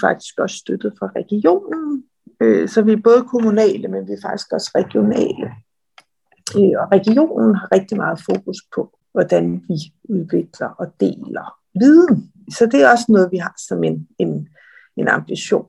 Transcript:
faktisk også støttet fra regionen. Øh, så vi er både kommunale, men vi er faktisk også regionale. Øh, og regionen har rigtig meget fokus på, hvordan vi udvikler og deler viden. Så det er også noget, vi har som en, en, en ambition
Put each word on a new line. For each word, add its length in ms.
faktisk 380
også 180
støttet 420
fra 160
regionen. 880
Øh, 280
så 120
vi 100
er 120
både 200
kommunale, 640
men 200
vi 40
er 100
faktisk 320
også 220
regionale. 760
Øh, 240
og 100
regionen 640
har 160
rigtig 260
meget 240
fokus 260
på, 220
hvordan 560
vi 80
udvikler 640
og 320
deler 600
viden. 520
Så 80
det 160
er 100
også 180
noget, 220
vi 60
har 160
som 160
en, 240
en, 320
en 100
ambition 600